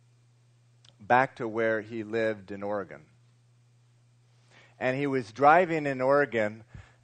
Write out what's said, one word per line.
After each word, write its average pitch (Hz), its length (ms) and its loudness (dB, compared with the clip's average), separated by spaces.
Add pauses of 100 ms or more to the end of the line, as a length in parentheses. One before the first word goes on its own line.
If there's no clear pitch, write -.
(1000)
back 123 380 2
to 127 100 -8
where 110 340 -2
he 110 220 -10
lived 107 480 -4
in 98 100 -12
Oregon. 95 400 -8 (1800)
And 127 160 -2
he 143 120 -4
was 131 240 -4
driving 156 560 4
in 131 140 -4
Oregon, 113 640 0 (380)